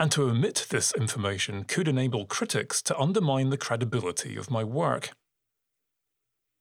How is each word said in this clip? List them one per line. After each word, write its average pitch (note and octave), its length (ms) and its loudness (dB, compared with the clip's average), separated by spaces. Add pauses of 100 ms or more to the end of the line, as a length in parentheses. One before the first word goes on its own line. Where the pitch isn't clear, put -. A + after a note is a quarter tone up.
and D#3+ 120 4
to D3 100 4
omit B2+ 480 2
this - 240 0
information G2+ 680 -2
could E3+ 240 0
enable B2+ 360 0
critics - 560 -2
to - 160 -2
undermine C#3 540 2
the C#3 60 0
credibility A#2 800 -2
of G#2 120 -8
my A2+ 140 0
work. B2 480 -2 (1500)